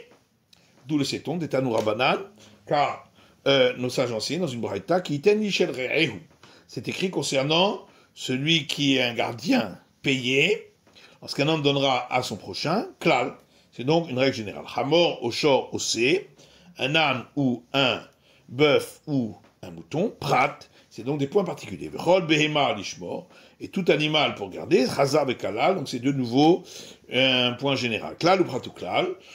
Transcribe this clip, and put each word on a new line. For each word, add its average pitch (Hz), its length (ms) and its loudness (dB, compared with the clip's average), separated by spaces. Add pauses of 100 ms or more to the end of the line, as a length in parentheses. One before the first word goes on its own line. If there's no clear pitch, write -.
(880)
d'où 151 100 -2
le 139 80 0
sait-on, 127 320 -6
des 165 120 -6
Tanoura 127 340 0
Banan, 117 380 2 (460)
car, 143 440 -2 (360)
euh, 131 300 4
nos 123 140 -4
sages 123 220 -2
enseignent 127 280 -4
dans 180 60 -2
une 123 140 -6
braïta, 107 400 -2
qui 151 160 -4
iten 208 240 4
Michel 185 300 0
Re'ehu. 127 520 -2 (460)
C'est 127 200 -10
écrit 180 220 -4
concernant 156 760 0 (300)
celui 143 520 0
qui 139 300 2
est 127 60 2
un 120 100 0
gardien 113 640 -2 (260)
payé, 135 720 0 (480)
lorsqu'un 139 280 -2
homme 160 140 0
donnera 139 520 2
à 127 80 0
son 117 140 -6
prochain, 156 500 -4 (140)
klal, 135 340 2 (380)
c'est 123 120 -10
donc 160 240 2
une 127 100 -4
règle 135 180 2
générale. 87 280 -8 (100)
Hamor, 147 480 2
Oshor, 120 520 2
Osé, 123 560 0 (480)
un 135 160 -2
âne 139 300 0 (120)
ou 127 280 0 (100)
un 131 260 2 (480)
bœuf 135 580 2
ou 123 300 -4 (260)
un 92 80 -16
mouton, 131 480 -6
prat, 143 400 0 (300)
c'est - 140 -14
donc 139 160 -4
des 139 80 -2
points 196 180 2
particuliers. 78 480 -10
Rol, 170 340 2
Behema, 151 460 2
Lishmor, 104 560 -10 (320)
et - 80 -12
tout 190 200 -4
animal 151 480 2
pour 101 120 -8
garder, 104 380 2
Chazar 143 420 2
et 123 80 -2
Kalal, 123 400 0
donc 139 120 -8
c'est 127 100 -6
de 127 140 0
nouveau 139 500 4 (500)
un 127 400 2
point 135 220 -2
général. 110 420 -4
Klal 185 240 4
ou 165 40 4
prat 123 200 -6
ou 101 60 -12
klal, 113 380 -2 (260)